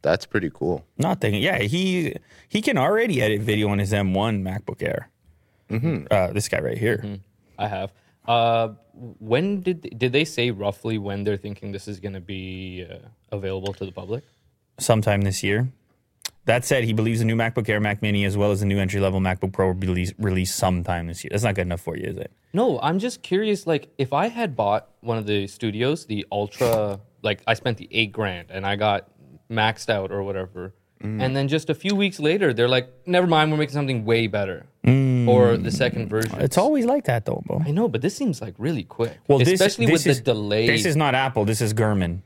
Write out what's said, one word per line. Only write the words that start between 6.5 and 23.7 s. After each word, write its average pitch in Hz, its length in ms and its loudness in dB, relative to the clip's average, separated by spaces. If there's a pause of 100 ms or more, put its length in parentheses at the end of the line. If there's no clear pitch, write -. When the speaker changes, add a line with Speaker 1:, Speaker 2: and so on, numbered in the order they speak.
Speaker 2:
right 64 180 -4
here. 110 200 0
Speaker 3:
Mm-hmm. 104 160 -8 (440)
I 104 100 -4
have. 98 240 -8 (340)
Uh, 117 420 2 (520)
when 160 400 0
did, 180 360 -6
did 123 160 0
they 151 120 4
say 123 260 -2
roughly 101 480 -4
when 98 260 -6
they're 104 120 0
thinking 101 360 -10
this 98 160 -10
is 98 120 -10
gonna 98 200 -10
be, 92 680 -10
uh, - 60 -16 (340)
available 95 440 -6
to - 120 -10
the 92 60 -12
public? 101 320 -8 (540)
Speaker 2:
Sometime 107 440 2
this 95 200 0
year. 107 260 2 (760)
That 120 180 2
said, 131 180 2
he 113 100 0
believes 113 280 0
the 117 40 2
new 113 120 2
MacBook 113 320 0
Air, 104 100 2
Mac 104 240 0
Mini, 104 220 2
as 98 120 0
well 101 140 4
as 98 100 2
the 104 60 0
new 98 140 2
entry-level 95 400 0
MacBook 92 320 -2
Pro 95 160 2
will 90 60 0
be 92 120 -4
released, 90 320 -2
released 92 380 0
sometime 87 500 0
this 85 160 -10
year. - 80 -12
That's 104 140 -2
not 104 100 2
good 98 80 -2
enough 87 180 -4
for 80 160 -8
you, - 120 -8
is 90 80 -8
it? - 160 -12 (200)
Speaker 3:
No, 202 280 0
I'm 165 180 0
just 233 240 -6
curious, 202 420 -2
like, 156 320 -2